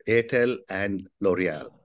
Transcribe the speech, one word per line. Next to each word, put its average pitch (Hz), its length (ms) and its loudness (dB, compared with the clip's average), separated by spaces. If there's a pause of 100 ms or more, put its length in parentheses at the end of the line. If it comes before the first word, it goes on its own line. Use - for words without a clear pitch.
Airtel 117 500 2 (120)
and 95 400 -4 (100)
L'Oreal, 87 500 0 (160)